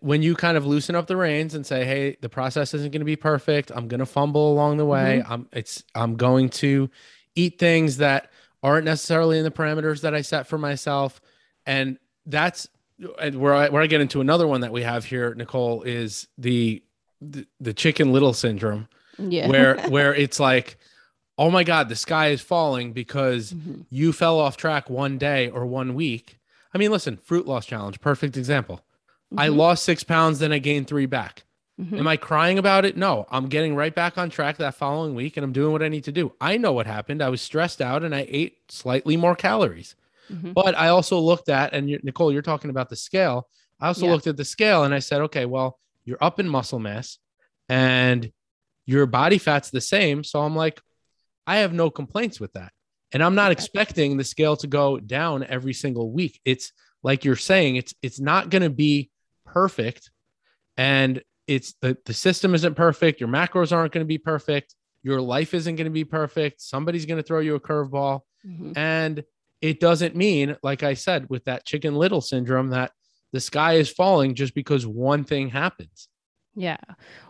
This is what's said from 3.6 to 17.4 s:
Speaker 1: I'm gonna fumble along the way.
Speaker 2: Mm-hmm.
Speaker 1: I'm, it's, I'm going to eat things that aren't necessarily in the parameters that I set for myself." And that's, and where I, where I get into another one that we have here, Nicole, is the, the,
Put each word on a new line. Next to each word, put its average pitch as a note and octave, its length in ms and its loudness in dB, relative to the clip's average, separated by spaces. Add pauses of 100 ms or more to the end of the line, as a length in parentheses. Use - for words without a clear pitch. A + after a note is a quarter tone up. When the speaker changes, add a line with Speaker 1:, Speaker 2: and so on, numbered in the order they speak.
Speaker 1:
I'm A#2 140 -8
gonna B2 180 -4
fumble D3 460 2
along D3 260 2
the D3+ 80 2
way. C3+ 360 2
Speaker 2:
Mm-hmm. A#2 100 -8
Speaker 1:
I'm, A#2 200 -10
it's, - 300 -10 (120)
I'm A2+ 220 -2
going B2+ 340 4
to C#3 380 0 (460)
eat E3+ 240 0
things D#3+ 400 4
that C#3 320 2 (320)
aren't D#3 240 4
necessarily D#3+ 520 2
in D#3 60 0
the D#3+ 60 -2
parameters D#3 500 -2
that D3+ 140 -2
I D3+ 80 -2
set C#3 240 -6
for D#3+ 120 -6
myself." C#3+ 600 -4 (460)
And C3+ 320 -2 (280)
that's, D#3 400 -2 (540)
and D3 160 -6
where C#3+ 180 4
I, C#3+ 140 4
where C#3+ 140 2
I D#3+ 40 2
get D3+ 140 4
into C#3 220 -2
another D#3+ 240 4
one C3+ 160 0
that A#2 100 -6
we A#2+ 100 -4
have A#2 220 -4
here, B2 300 -4
Nicole, A#2 480 -4
is A#2+ 440 -8 (120)
the, A#2+ 440 0 (380)
the, C#3+ 260 -14 (140)